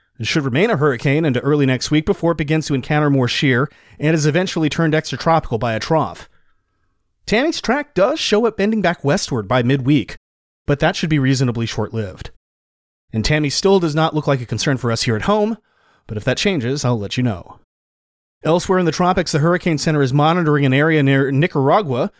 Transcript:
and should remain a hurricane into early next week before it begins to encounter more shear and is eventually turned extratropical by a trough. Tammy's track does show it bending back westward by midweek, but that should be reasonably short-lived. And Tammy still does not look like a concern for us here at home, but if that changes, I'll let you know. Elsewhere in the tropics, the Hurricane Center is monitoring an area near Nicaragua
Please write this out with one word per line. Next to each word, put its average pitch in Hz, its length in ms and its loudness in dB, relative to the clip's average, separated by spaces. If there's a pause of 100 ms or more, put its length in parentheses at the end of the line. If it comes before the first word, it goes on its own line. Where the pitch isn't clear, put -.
(180)
and 117 80 -6
should 151 180 -2
remain 135 240 0
a 226 80 0
hurricane 143 480 0
into 127 160 0
early 143 240 2
next 131 260 -2
week 151 140 2
before 170 280 0
it 160 60 -4
begins 156 280 -2
to 151 80 -2
encounter 151 340 0
more 135 200 2
shear 131 420 0 (280)
and 151 160 0
is 151 120 0
eventually 160 420 0
turned 160 240 0
extratropical 156 680 -2
by 117 140 -2
a 110 80 -4
trough. 120 480 -2 (960)
Tammy's 254 360 0
track 277 340 -4
does 247 240 2
show 214 280 0
it - 100 0
bending 208 260 0
back 170 220 -2
westward 139 420 -2
by 123 160 2
midweek, 131 540 0 (500)
but 143 140 0
that 165 160 0
should 175 120 -4
be 151 120 2
reasonably 127 460 0
short-lived. 107 640 -8 (800)
And 110 120 -2
Tammy 151 240 0
still 196 300 2
does 165 160 0
not 160 180 0
look 151 140 -2
like 139 140 0
a 123 40 -8
concern 123 320 -2
for 120 140 -2
us 113 140 -2
here 120 100 0
at 107 80 -4
home, 214 340 0 (520)
but 104 80 -10
if 104 80 -8
that 127 120 0
changes, 143 480 -2
I'll 123 140 0
let 98 180 -6
you 131 60 0
know. 110 380 -4 (840)
Elsewhere 175 380 2
in 180 60 0
the 160 60 2
tropics, 180 380 0
the 160 80 0
Hurricane 165 400 2
Center 151 240 0
is 127 100 0
monitoring 147 540 2
an 131 80 4
area 156 260 4
near 139 300 2
Nicaragua 151 880 0